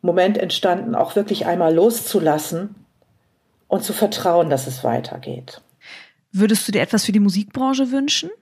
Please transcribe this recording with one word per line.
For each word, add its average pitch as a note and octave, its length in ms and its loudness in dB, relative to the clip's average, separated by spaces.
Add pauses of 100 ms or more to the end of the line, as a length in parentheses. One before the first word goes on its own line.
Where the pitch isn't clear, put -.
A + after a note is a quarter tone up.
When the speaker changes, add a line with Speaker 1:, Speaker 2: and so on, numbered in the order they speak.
Speaker 1:
Moment F3+ 360 2
entstanden, F#3 580 -2
auch - 200 0
wirklich G3+ 300 -2
einmal E3+ 280 2
loszulassen E3+ 1000 0 (920)
und - 160 -2
zu G#3+ 100 -6
vertrauen, F3 560 2
dass C3 180 0
es - 160 -12
weitergeht. - 800 -6 (720)
Speaker 2:
Würdest G3+ 360 2
du G#3+ 40 -4
dir G3+ 100 0
etwas - 240 0
für A#3 60 -2
die G#3 80 4
Musikbranche B3 720 0
wünschen? C#4+ 380 -2 (120)